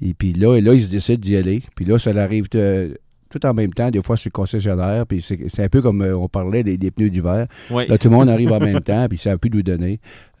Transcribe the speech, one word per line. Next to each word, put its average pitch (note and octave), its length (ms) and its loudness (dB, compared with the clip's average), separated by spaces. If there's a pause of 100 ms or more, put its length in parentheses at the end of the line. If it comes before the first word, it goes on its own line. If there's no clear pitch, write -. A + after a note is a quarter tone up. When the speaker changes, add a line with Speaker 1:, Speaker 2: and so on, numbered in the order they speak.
Speaker 1:
Et F2 140 -4
puis F#2 200 -2
là, A2 260 4
là, G#2+ 140 4
ils B2 80 6
se F#2+ 80 -4
décident G#2+ 300 -2
d'y G2 160 0
aller. F#2+ 260 -2 (120)
Puis - 100 -8
là, G#2+ 140 2
ça A2+ 120 -2
arrive, G2+ 440 -2
euh, F#2+ 400 -2 (340)
tout - 180 -6
en B2+ 80 0
même G#2+ 160 0
temps. A#2+ 220 -2
Des G2+ 100 0
fois, A#2 140 -2
c'est - 140 -8
le - 20 -8
concessionnaire. G2+ 760 -2
Puis F#2 160 -4
c'est, F2 260 -8
c'est G2+ 140 -6
un G2 60 0
peu C3 140 4
comme, G2+ 200 2
euh, F#2+ 140 -2
on F2+ 120 -2
parlait G2+ 360 -2
des, F#2+ 140 0
des F#2+ 120 -4
pneus G#2+ 200 0
d'hiver. F#2 360 -2 (240)
Speaker 2:
Oui. A#2+ 160 -2
Speaker 1:
Là, A2 100 4
tout A#2 120 2
le A2+ 80 8
monde C3 120 6
arrive A2+ 240 2
en G#2+ 80 2
Speaker 2:
<laughs> - 0 -
Speaker 1:
même G2+ 200 0
temps, A2 260 0
puis F#2 120 -4
ils - 20 -12
savent G2 180 -2
plus A#2 120 -2
d'où G#2 120 0
donner. F2+ 380 -4 (400)